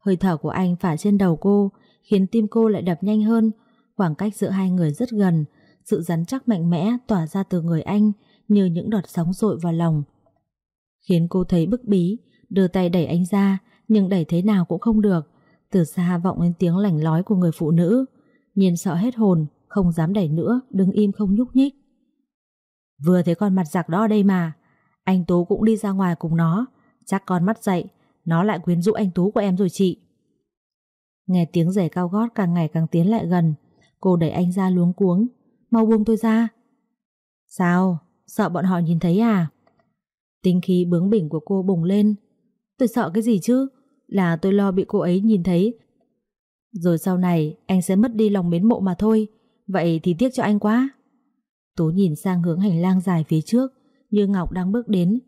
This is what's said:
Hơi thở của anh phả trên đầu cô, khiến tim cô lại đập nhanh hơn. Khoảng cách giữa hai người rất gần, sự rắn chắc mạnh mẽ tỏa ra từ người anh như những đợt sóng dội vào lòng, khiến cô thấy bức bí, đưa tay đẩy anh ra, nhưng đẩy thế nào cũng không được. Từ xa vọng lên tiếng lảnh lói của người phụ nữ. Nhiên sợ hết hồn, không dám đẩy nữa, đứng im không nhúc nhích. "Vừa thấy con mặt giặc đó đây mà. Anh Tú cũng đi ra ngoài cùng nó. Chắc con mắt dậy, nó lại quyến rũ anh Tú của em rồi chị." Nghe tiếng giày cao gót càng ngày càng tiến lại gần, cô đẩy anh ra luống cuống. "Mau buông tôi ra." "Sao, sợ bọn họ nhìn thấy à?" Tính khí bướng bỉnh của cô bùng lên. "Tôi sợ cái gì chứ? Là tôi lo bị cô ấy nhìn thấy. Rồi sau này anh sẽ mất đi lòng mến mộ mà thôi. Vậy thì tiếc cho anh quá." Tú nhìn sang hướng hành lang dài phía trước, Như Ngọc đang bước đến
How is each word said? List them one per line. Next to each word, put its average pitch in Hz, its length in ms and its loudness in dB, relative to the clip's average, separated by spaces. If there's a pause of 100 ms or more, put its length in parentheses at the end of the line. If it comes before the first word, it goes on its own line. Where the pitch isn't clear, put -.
Hơi 190 100 2
thở 175 220 0
của - 120 -4
anh 180 260 -2
phả 170 220 -2
trên 208 200 2
đầu 185 180 2
cô, 202 360 2 (380)
khiến 190 180 2
tim 220 200 0
cô 226 200 2
lại 202 140 0
đập 185 220 -4
nhanh 214 180 0
hơn. 220 300 2 (460)
Khoảng 165 180 0
cách 202 200 -6
giữa - 140 -4
hai 190 220 -2
người 170 200 0
rất 226 180 -6
gần, 185 360 0 (400)
sự 202 160 -2
rắn 170 240 -4
chắc 262 220 -8
mạnh 170 220 0
mẽ 180 280 0 (100)
tỏa 175 200 -2
ra 196 160 -6
từ 180 180 -4
người 165 200 -2
anh 208 300 0 (360)
như 202 180 2
những 170 240 -4
đợt 214 180 -2
sóng 170 260 -4
dội 190 280 -2
vào 170 120 -2
lòng, 165 300 0 (1040)
khiến 170 200 2
cô 185 140 -2
thấy 170 220 0
bức 226 180 -4
bí, 196 340 0 (320)
đưa 185 180 2
tay 180 220 0
đẩy 175 160 0
anh 175 200 0
ra, 196 340 0 (280)
nhưng 202 220 2
đẩy 185 160 0
thế 170 160 -2
nào 196 240 2
cũng 175 140 -6
không 220 220 0
được. 185 300 0 (400)
Từ 180 120 4
xa 175 340 -2
vọng 175 240 -2
lên 175 180 2
tiếng 175 180 0
lảnh 185 260 0
lói 160 200 0
của 208 120 -2
người 180 180 2
phụ 165 180 -2
nữ. 175 340 2 (500)
Nhiên 185 220 2
sợ 165 180 -4
hết 240 200 -2
hồn, 185 300 2 (220)
không 180 240 0
dám 165 220 -2
đẩy 190 160 0
nữa, 170 400 -2
đứng 190 220 0
im 208 200 2
không 202 240 -2
nhúc 247 200 -2
nhích. 269 200 2 (1300)
"Vừa 180 160 4
thấy 170 140 0
con 196 200 0
mặt 185 100 0
giặc 170 240 -4
đó 220 180 0
đây 214 160 2
mà. 180 300 2 (500)
Anh 185 220 0
Tú 175 200 2
cũng 208 200 0
đi 220 120 2
ra 202 140 -4
ngoài 190 240 0
cùng 165 200 -4
nó. 165 300 0 (400)
Chắc 196 200 -4
con 175 200 0
mắt - 180 -2
dậy, 180 220 -2 (400)
nó 165 180 0
lại 196 160 0
quyến 175 220 0
rũ 214 120 2
anh 196 180 -2
Tú 180 200 0
của 226 80 0
em 196 180 0
rồi 190 120 0
chị." 185 320 -2 (1300)
Nghe 180 260 2
tiếng 170 180 2
giày 190 180 0
cao 180 180 -4
gót 214 280 -2
càng 175 180 0
ngày 170 140 0
càng 160 200 -2
tiến 170 220 2
lại 220 180 0
gần, 165 260 2 (460)
cô 185 160 2
đẩy 165 140 0
anh 180 220 -2
ra 190 180 -2
luống 180 240 2
cuống. 190 340 0 (440)
"Mau 226 140 4
buông 220 200 2
tôi 220 120 2
ra." 226 300 0 (1000)
"Sao, 180 520 0 (280)
sợ 202 220 -2
bọn 175 160 -4
họ 185 140 0
nhìn 165 200 0
thấy 175 200 0
à?" 214 280 2 (960)
Tính 180 200 2
khí 180 220 0
bướng 175 240 0
bỉnh 196 200 0
của 156 160 -6
cô 190 180 -4
bùng 180 200 0
lên. 208 320 2 (640)
"Tôi 254 100 0
sợ 190 260 -2
cái 220 100 -2
gì 220 160 0
chứ? 254 280 0 (400)
Là 175 280 0
tôi 190 180 -2
lo 202 180 2
bị 185 160 -2
cô 208 120 -2
ấy 175 220 0
nhìn 208 220 2
thấy. 185 360 0 (920)
Rồi 170 260 0
sau 180 200 -2
này 170 480 0
anh 185 160 0
sẽ 190 140 0
mất 226 200 2
đi 214 140 2
lòng 185 200 0
mến 175 180 0
mộ 233 120 2
mà 185 200 -2
thôi. 220 280 2 (400)
Vậy 170 360 0
thì 175 160 0
tiếc 254 140 2
cho - 100 -4
anh 208 160 0
quá." 233 300 0 (880)
Tú 165 80 0
nhìn 170 300 0
sang 180 280 -2
hướng 170 160 -2
hành 185 220 0
lang 185 200 2
dài 170 260 0
phía 160 140 0
trước, 254 300 -2 (380)
Như 202 180 0
Ngọc 190 240 -2
đang 180 200 -4
bước 233 160 -4
đến 196 400 0